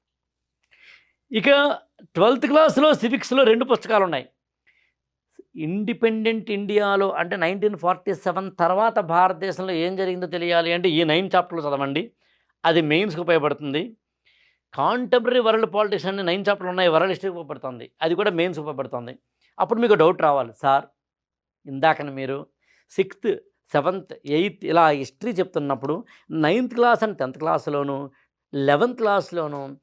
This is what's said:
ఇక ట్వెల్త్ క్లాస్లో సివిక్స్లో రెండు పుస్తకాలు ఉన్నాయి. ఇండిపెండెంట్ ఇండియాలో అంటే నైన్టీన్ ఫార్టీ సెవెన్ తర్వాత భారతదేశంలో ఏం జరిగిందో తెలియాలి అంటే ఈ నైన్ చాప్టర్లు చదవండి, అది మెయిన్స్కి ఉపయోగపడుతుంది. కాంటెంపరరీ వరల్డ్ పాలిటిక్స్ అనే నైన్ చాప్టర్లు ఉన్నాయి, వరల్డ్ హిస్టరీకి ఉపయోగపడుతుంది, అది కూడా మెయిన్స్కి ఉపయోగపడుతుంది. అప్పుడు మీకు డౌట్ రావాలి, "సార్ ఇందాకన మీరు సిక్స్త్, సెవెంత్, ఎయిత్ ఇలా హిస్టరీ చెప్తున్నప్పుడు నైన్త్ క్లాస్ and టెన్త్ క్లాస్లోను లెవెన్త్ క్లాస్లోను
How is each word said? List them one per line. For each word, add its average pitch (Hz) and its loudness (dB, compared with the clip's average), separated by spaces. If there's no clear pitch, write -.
ఇక 277 2
ట్వెల్త్ 233 2
క్లాస్లో 302 4
సివిక్స్లో 247 0
రెండు 233 4
పుస్తకాలు 220 0
ఉన్నాయి. 151 -4
ఇండిపెండెంట్ 220 -2
ఇండియాలో 202 0
అంటే 170 -4
నైన్టీన్ 196 0
ఫార్టీ 180 -2
సెవెన్ 185 -4
తర్వాత 196 2
భారతదేశంలో 185 0
ఏం 170 -2
జరిగిందో 185 -4
తెలియాలి 170 0
అంటే 175 0
ఈ 160 2
నైన్ 165 2
చాప్టర్లు 175 0
చదవండి, 143 -4
అది 165 4
మెయిన్స్కి 160 0
ఉపయోగపడుతుంది. 151 -2
కాంటెంపరరీ 233 0
వరల్డ్ 220 2
పాలిటిక్స్ 202 -2
అనే 196 -4
నైన్ 180 -2
చాప్టర్లు 185 -2
ఉన్నాయి, 180 2
వరల్డ్ 160 4
హిస్టరీకి 185 -6
ఉపయోగపడుతుంది, 139 -12
అది 165 0
కూడా 202 0
మెయిన్స్కి 170 -2
ఉపయోగపడుతుంది. 131 -10
అప్పుడు 226 0
మీకు 226 4
డౌట్ 165 4
రావాలి, 139 0
"సార్ 139 2
ఇందాకన 147 0
మీరు 135 -8
సిక్స్త్, 190 -4
సెవెంత్, 160 -2
ఎయిత్ 160 -2
ఇలా 160 4
హిస్టరీ 147 -4
చెప్తున్నప్పుడు 151 -2
నైన్త్ 165 0
క్లాస్ 240 2
and 214 -4
టెన్త్ 131 -6
క్లాస్లోను 143 -4
లెవెన్త్ 143 2
క్లాస్లోను 160 -4